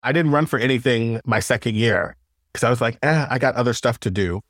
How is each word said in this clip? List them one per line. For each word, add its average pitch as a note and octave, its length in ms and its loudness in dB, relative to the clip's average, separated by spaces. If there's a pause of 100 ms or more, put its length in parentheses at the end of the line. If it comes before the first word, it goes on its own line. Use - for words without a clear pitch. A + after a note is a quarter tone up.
I B2 80 -2
didn't D3+ 200 2
run D3 140 4
for C3+ 140 -2
anything A#2 640 0
my A2 140 0
second A2+ 360 -2
year G#2+ 400 0 (380)
'cause - 100 -4
I A#2 60 2
was A#2+ 120 0
like, A#2 200 -2
"Eh, D3+ 280 2
I B2 100 -2
got C3+ 160 0
other A#2+ 180 0
stuff A#2 280 -2
to G#2 100 -2
do." F#2 380 -2